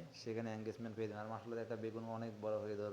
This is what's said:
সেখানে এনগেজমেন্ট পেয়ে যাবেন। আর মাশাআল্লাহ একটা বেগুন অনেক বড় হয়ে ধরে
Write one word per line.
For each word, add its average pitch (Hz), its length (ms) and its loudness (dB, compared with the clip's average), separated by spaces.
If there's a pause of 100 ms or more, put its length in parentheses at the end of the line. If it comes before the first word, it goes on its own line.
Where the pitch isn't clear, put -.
(220)
সেখানে 113 340 2
এনগেজমেন্ট 110 400 -2
পেয়ে 110 140 2
যাবেন। 104 140 -2
আর 110 80 -2
মাশাআল্লাহ 113 340 -2
একটা 113 180 0
বেগুন 113 200 0 (120)
অনেক 113 160 0 (120)
বড় 107 180 6
হয়ে 107 180 2
ধরে 104 120 2